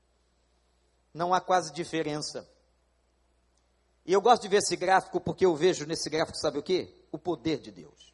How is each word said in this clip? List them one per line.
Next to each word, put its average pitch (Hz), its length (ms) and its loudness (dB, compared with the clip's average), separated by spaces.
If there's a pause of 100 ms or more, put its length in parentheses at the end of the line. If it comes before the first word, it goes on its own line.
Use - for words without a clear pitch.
(1160)
não 175 180 -2
há 180 80 4
quase 175 320 0
diferença. 151 760 -6 (1600)
E 160 80 -4
eu 196 80 4
gosto 226 220 6
de 202 60 -10
ver 190 80 2
esse 180 180 0
gráfico 180 460 0
porque 170 260 0
eu 175 80 4
vejo 151 320 0
nesse 156 240 -6
gráfico, 156 260 -4
sabe 147 220 -2
o 143 40 -4
quê? 170 300 -2 (200)
O 160 60 -10
poder 160 420 -4
de 104 100 -16
Deus. - 420 -20